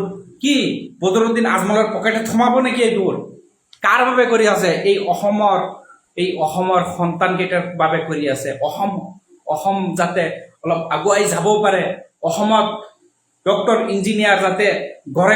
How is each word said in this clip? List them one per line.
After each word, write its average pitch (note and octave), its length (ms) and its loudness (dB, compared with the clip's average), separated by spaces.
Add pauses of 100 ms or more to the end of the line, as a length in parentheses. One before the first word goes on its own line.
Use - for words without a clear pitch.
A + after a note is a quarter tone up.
(420)
কি C#4 120 2 (480)
বদৰুদ্দিন A3+ 520 2
আজমলৰ G3+ 400 2
পকেটত A3 360 -2
সোমাব B3 240 2 (120)
নেকি? A#3+ 220 0
এইবোৰ F#3 260 0 (680)
কাৰ A3 260 4
বাবে B3 240 2
কৰি A3 220 4
আছে? F3+ 160 2 (200)
এই G3+ 60 4 (160)
অসমৰ, G3+ 460 2 (580)
এই F3+ 120 -2 (160)
অসমৰ F3+ 360 0 (160)
সন্তানকেইটাৰ F3+ 680 -2 (160)
বাবে D#3+ 180 2 (100)
কৰি D3 160 -4 (100)
আছে। C#3 160 -6 (160)
অসম, G3 240 -4 (560)
অসম G3 300 -2 (220)
যাতে F3 260 0 (400)
অলপ E3 160 -2 (140)
আগুৱাই G3 380 2
যাব E3 140 -2 (180)
পাৰে, F#3+ 180 2 (460)
অসমত G#3 380 2 (840)
ডক্টৰ, G3+ 300 2 (160)
ইঞ্জিনিয়াৰ G3+ 500 2
যাতে F#3+ 220 0 (500)
ঘৰে F#3+ 200 4